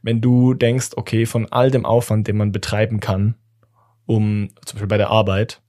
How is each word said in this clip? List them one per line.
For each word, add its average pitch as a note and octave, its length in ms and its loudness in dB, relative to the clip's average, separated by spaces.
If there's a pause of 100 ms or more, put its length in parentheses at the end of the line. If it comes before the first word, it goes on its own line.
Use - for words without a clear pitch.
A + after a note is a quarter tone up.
wenn A#2 180 -2
du B2 320 4
denkst, B2 420 0
okay, A2+ 300 -2
von A2+ 260 -4
all B2 200 4
dem A#2+ 140 0
Aufwand, A2 420 0
den G#2+ 100 -2
man G#2 140 0
betreiben G#2+ 480 -2
kann, G#2 360 -2 (720)
um, G#2+ 440 0 (160)
zum - 100 -16
Beispiel G2+ 120 -8
bei G#2 100 0
der G#2 120 0
Arbeit, G#2 600 0